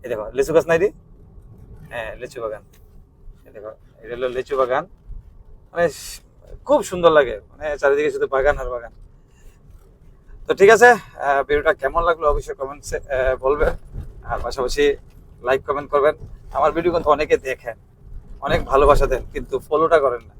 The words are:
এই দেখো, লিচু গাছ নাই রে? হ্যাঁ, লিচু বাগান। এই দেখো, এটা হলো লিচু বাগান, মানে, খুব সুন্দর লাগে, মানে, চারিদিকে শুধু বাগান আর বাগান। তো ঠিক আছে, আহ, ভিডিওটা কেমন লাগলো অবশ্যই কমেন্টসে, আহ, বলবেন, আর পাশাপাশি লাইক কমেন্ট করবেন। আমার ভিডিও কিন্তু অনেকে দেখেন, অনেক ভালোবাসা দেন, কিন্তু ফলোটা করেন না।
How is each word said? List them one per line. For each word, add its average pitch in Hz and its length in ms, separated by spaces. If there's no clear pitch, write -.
এই 120 60
দেখো, 110 240
লিচু 139 200
গাছ 160 140
নাই 165 100
রে? 202 140
হ্যাঁ, 110 260
লিচু 123 260
বাগান। 107 220
এই - 80
দেখো, 107 180
এটা 113 140
হলো 127 140
লিচু 131 280
বাগান, 131 300
মানে, 170 180
খুব 262 180
সুন্দর 170 280
লাগে, 120 280
মানে, 147 380
চারিদিকে 143 340
শুধু 135 160
বাগান 135 300
আর 131 120
বাগান। 117 220
তো 160 60
ঠিক 185 160
আছে, 233 200
আহ, 139 540
ভিডিওটা 147 300
কেমন 160 300
লাগলো 165 260
অবশ্যই 147 260
কমেন্টসে, 143 420
আহ, 131 380
বলবেন, 147 380
আর 117 160
পাশাপাশি 127 560
লাইক 131 180
কমেন্ট 143 300
করবেন। 147 240
আমার 143 180
ভিডিও 170 200
কিন্তু 156 180
অনেকে 151 280
দেখেন, 123 400
অনেক 151 240
ভালোবাসা 139 400
দেন, 120 180
কিন্তু 127 260
ফলোটা 156 400
করেন 123 280
না। - 120